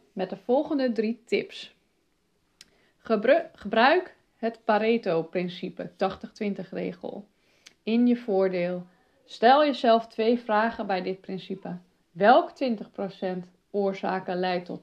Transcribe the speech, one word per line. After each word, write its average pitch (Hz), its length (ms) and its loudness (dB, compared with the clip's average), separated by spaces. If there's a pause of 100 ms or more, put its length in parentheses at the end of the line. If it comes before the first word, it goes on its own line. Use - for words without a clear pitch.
(120)
met 185 180 -6
de 185 60 -12
volgende 262 560 0
drie 220 320 -4
tips. - 500 -6 (1200)
Gebru-, 240 560 2
gebruik 240 640 0 (200)
het 226 280 -6
Pareto-principe, 185 1300 -2
tachtig 190 360 -4
twintig 196 380 -6
regel, 180 560 -10 (560)
in 233 240 2
je 240 100 4
voordeel. 185 680 -2 (380)
Stel 269 400 6
jezelf 233 420 2
twee 233 320 0
vragen 220 480 -2
bij 185 160 -4
dit 190 180 -6
principe. 180 560 -10 (340)
Welk 220 400 4
twintig 240 400 -4
procent 185 560 -8 (240)
oorzaken 190 680 -4
leidt 180 280 -4
tot 175 160 -12